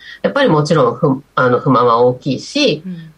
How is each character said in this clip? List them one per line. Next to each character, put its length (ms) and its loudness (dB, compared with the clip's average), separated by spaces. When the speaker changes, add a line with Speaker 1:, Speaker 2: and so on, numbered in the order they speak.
Speaker 1:
や 80 -2
っ 40 -12
ぱ 100 0
り 60 2
も 140 2
ち 120 0
ろ 180 2
ん 20 -8
不-、 280 -2
あ 160 2
の、 100 2
不 120 0
満 160 2
は 140 2
大 140 4
き 200 -6
い 40 -10
し、 460 -2
Speaker 2:
う 40 -10
ん。 280 -14